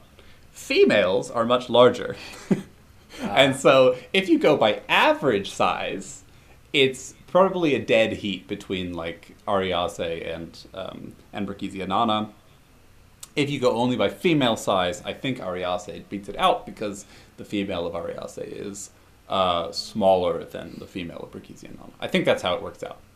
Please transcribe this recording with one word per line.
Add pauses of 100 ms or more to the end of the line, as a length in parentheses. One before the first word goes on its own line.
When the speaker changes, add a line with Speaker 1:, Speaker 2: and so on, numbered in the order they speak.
(520)
Speaker 1:
females
are
much
larger. (340)
<laughs> (680)
And
Speaker 2:
Ah.
Speaker 1:
so (160)
if
you
go
by
average
size, (520)
it's (140)
probably
a
dead
heat
between,
like, (140)
Ariace (360)
and, (160)
um, (180)
and
Brachysia
nana. (1040)
If
you
go
only
by
female
size,
I
think
Ariace (220)
beats
it
out
because (320)
the
female
of
Ariace
is, (400)
uh,
smaller
than
the
female
of
Brachysia
nana.
I
think
that's
how
it
works
out. (180)